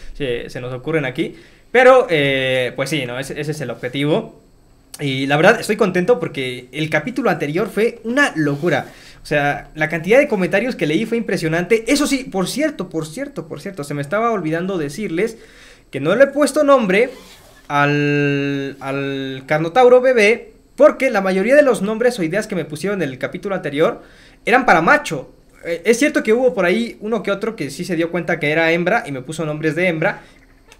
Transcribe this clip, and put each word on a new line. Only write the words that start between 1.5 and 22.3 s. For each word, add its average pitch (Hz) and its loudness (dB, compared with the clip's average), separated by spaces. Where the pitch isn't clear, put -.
Pero, 254 8
eh, 131 0
pues 175 -2
sí, 147 -2
¿no? 123 -8
Ese, 139 -8
ese 151 -6
es 151 -6
el 123 -8
objetivo. 147 -2
Y 135 -2
la 143 2
verdad 196 6
estoy - -2
contento 185 2
porque 127 -6
el 156 -4
capítulo 220 -2
anterior 156 -2
fue 220 -2
una 254 0
locura. 143 0
O - -18
sea, 143 -2
la 156 -2
cantidad 170 2
de 285 4
comentarios 202 -2
que 165 -4
leí 160 0
fue 226 -4
impresionante. 185 -2
Eso 285 2
sí, 269 -2
por 185 -4
cierto, 269 -4
por 160 -6
cierto, 247 -10
por - -14
cierto, 190 -10
se 170 -10
me 147 -6
estaba 208 -2
olvidando 180 -4
decirles 170 -4
que 131 -6
no 160 0
le 269 4
he 277 -4
puesto 285 0
nombre 247 2
al, 143 0
al 135 -6
Carnotauro 247 6
bebé 233 2
porque 262 4
la 214 0
mayoría 190 2
de 294 8
los 226 2
nombres 220 -2
o 185 -2
ideas 190 -2